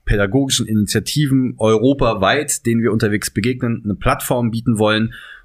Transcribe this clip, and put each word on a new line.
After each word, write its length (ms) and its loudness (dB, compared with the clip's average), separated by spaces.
pädagogischen 640 0
Initiativen 920 0
europaweit, 1080 2
denen 160 2
wir 100 2
unterwegs 380 0
begegnen, 540 -2
eine 100 -4
Plattform 560 -2
bieten 280 -2
wollen, 360 0